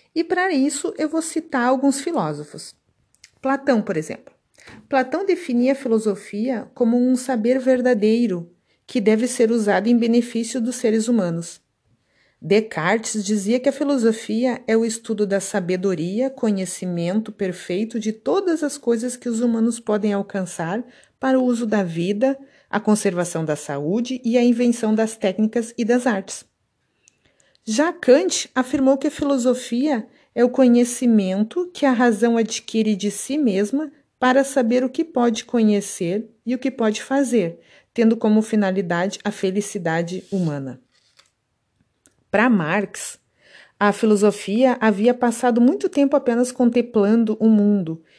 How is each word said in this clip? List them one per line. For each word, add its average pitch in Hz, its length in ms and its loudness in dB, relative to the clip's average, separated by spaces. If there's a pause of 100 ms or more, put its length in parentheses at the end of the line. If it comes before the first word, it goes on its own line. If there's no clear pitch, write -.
(160)
E 320 80 0
para 359 280 0
isso 294 460 0
eu 311 100 0
vou 320 140 -2
citar 277 460 -2
alguns 269 340 2
filósofos. 156 760 -6 (640)
Platão, 269 440 0
por 185 120 -6
exemplo. - 380 -8 (560)
Platão 262 340 0
definia 269 500 0
a - 20 -2
filosofia 220 960 -4
como 240 240 0
um 254 180 2
saber 247 440 0
verdadeiro 233 920 2 (360)
que - 120 -4
deve 214 280 2
ser 233 240 2
usado 208 360 2
em 240 80 6
benefício 233 640 0
dos 240 180 -4
seres 220 300 0
humanos. 175 540 -2 (800)
Descartes 214 840 0
dizia 208 360 0
que 254 100 0
a 262 40 2
filosofia 240 960 0
é 220 80 2
o 226 80 2
estudo 220 420 -4
da 196 140 0
sabedoria, 185 880 -2
conhecimento 190 1040 -4
perfeito 202 680 -6
de 214 120 -2
todas 320 520 -2
as 285 140 -4
coisas 240 380 -2
que - 140 -8
os 226 100 -2
humanos 226 400 0
podem 208 320 -2
alcançar 196 720 -6 (360)
para 262 200 2
o 254 60 2
uso 240 200 0
da 214 180 0
vida, 208 540 -2 (320)
a 208 100 -2
conservação 175 680 0
da 151 100 -2
saúde 196 720 -4
e 233 120 2
a 240 60 4
invenção 240 500 2
das 220 220 0
técnicas 220 600 -2
e 240 80 -2
das 240 220 2
artes. 196 360 -4 (1200)
Já 285 280 0
Kant 339 600 2
afirmou 269 440 0
que 294 100 -4
a 294 40 -2
filosofia 254 920 -2 (300)
é 240 80 2
o 247 60 4
conhecimento 240 1200 2
que - 120 -2
a 262 80 4
razão 233 420 2
adquire 220 580 -2
de 196 160 -4
si 262 280 -6
mesma 262 520 0 (300)
para 254 240 4
saber 247 400 2
o 262 60 -2
que 330 160 -4
pode 240 400 -2
conhecer 208 840 0 (160)
e 233 80 -2
o 254 60 -4
que 269 100 -2
pode 220 320 -2
fazer, 233 600 0 (320)
tendo 226 240 2
como 214 240 2
finalidade 190 840 -2
a 202 80 -2
felicidade 185 1000 -4
humana. 143 520 -4 (1500)
Para 214 200 4
Marx, 190 680 -2 (640)
a 202 140 4
filosofia 214 880 2
havia 220 320 2
passado 240 480 0
muito 349 260 4
tempo 285 300 2
apenas 247 340 0
contemplando 233 880 2
o 220 80 4
mundo, 202 560 2 (160)